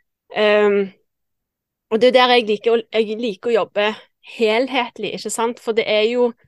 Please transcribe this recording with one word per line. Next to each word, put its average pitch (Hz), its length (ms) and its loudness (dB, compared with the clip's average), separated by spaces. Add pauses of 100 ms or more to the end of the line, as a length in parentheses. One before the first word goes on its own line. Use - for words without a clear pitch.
(360)
ehm, 208 560 2 (1000)
og 220 100 -2
det 254 80 6
er 247 80 4
der 247 180 4
jeg 240 120 2
liker 220 240 -2
å, 233 100 2 (100)
jeg 214 280 -2
liker 233 320 -6
å - 20 2
jobbe 208 420 -2 (400)
helhetlig, 233 800 -2
ikke 190 180 -10
sant? 233 280 -4
For 226 140 -6
det 220 140 -2
er 214 220 0
jo, 240 240 0 (140)